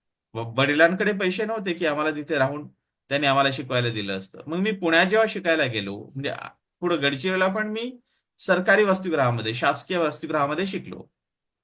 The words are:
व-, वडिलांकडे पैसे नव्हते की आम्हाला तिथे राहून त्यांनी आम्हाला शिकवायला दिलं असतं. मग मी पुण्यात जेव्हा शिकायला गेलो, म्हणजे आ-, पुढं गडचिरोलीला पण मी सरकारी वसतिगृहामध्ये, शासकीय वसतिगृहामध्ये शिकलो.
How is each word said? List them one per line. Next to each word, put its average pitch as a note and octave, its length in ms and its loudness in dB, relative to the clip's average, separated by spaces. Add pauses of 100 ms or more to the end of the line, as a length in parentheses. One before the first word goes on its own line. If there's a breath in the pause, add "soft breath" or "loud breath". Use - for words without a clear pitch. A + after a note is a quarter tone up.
(360)
व-, A#2 260 -4
वडिलांकडे E3 520 4
पैसे F#3+ 320 -2
नव्हते G#3 280 -4
की E3+ 140 -2
आम्हाला D3+ 240 0
तिथे D3+ 280 -4
राहून C#3 300 0 (400)
त्यांनी C#3+ 180 0
आम्हाला C3+ 260 4
शिकवायला B2 360 -2
दिलं G2+ 300 -4
असतं. - 280 -14
मग D#3 100 -4
मी G3 140 0
पुण्यात F3+ 360 4
जेव्हा A3 220 4
शिकायला E3+ 360 0
गेलो, G#2 320 -4 (180)
म्हणजे C3+ 160 -6
आ-, - 180 -10 (320)
पुढं E3+ 220 0
गडचिरोलीला F3+ 440 0
पण G#3 200 -2
मी A#3 320 -8 (400)
सरकारी F#3+ 460 4
वसतिगृहामध्ये, C#3+ 680 0
शासकीय D3+ 440 -2
वसतिगृहामध्ये D3+ 680 -2
शिकलो. F#3 300 -8 (680)